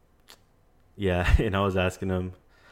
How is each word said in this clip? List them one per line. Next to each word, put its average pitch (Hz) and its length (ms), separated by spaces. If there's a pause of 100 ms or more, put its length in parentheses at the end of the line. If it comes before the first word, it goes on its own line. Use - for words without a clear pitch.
(960)
yeah, 90 400
<laughs> - 60
and 98 140
I 98 60
was 95 160
asking 92 320
him, 92 240 (380)